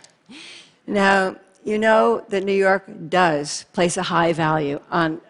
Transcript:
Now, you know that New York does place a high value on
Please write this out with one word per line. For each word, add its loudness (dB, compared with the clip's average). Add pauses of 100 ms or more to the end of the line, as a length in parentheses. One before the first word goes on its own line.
(880)
Now, 2 (300)
you -2
know 2
that -4
New -2
York 2 (240)
does 0
place -2
a -4
high 0
value -2 (100)
on -2